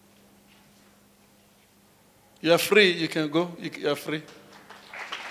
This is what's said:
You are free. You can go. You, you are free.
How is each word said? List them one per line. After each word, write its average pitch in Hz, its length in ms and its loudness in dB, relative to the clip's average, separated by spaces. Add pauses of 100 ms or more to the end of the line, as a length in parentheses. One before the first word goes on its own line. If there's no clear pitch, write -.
(2500)
You 160 100 4
are 170 60 6
free. 202 340 6
You 165 160 -2
can 156 220 -2
go. 170 280 0
You, 160 200 -10
you - 100 -4
are 147 80 0
free. 151 260 -8 (1080)